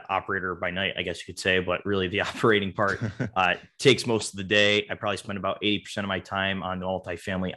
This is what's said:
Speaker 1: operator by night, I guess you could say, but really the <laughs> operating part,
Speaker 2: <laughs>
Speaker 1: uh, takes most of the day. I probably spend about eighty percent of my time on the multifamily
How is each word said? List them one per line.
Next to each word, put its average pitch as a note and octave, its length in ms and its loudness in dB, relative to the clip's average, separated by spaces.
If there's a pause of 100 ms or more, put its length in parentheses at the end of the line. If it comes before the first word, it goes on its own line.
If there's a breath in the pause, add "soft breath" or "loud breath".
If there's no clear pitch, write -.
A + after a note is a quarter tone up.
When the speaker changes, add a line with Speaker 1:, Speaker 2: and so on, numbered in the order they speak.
Speaker 1:
operator F#2 460 -2
by F2+ 160 -4
night, F#2 260 -2
I F#2 60 -2
guess F2 160 -6
you - 120 -14
could - 80 -14
say, F#2 200 4
but F2+ 260 -2
really F#2+ 220 2
the F#2+ 140 0
<laughs> - 80 -2
operating G2+ 440 4
part, G2 260 0 (200)
Speaker 2:
<laughs> A#2+ 160 -6
Speaker 1:
uh, F2+ 180 4 (240)
takes B2 300 4
most A2+ 260 0
of G2 40 -12
the G2 60 -4
day. G#2 460 4
I - 60 -6
probably G2+ 220 -2
spend G2 200 -8
about F#2+ 240 -4
eighty G#2 160 2
percent G2 280 -6
of G2 40 -4
my F#2 100 -2
time G2 440 -2
on F#2 160 -6
the F#2 80 -6
multifamily F#2 680 -4